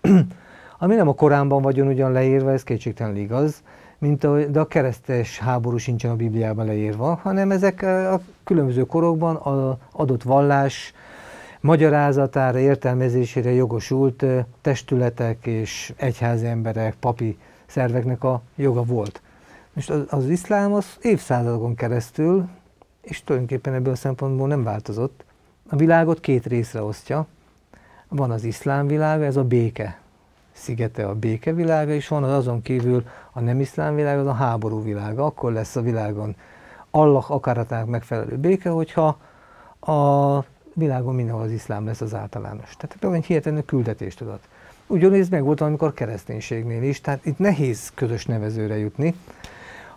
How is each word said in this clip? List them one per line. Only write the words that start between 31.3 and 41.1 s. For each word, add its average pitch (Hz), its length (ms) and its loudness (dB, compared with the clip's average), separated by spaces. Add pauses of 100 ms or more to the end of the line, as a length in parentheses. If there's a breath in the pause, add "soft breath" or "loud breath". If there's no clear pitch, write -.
világa, 160 400 0
és 147 160 -4
van 147 160 -2
az 131 80 0
azon 120 300 0
kívül 123 420 0 (280 loud breath)
a 123 80 -10
nem 120 200 0
iszlám 151 340 -2
világ, 143 240 0
az 139 80 0
a 139 60 0
háború 110 500 -2
világa. 107 420 -4
Akkor 127 280 -2
lesz 110 240 -6
a 127 40 -2
világon 107 560 -4 (540 loud breath)
Allah 147 400 4
akaratának 117 580 -2
megfelelő 113 480 -4
béke, 180 340 0
hogyha 160 360 0 (720 loud breath)
a 143 580 2 (360)
világon 131 400 -2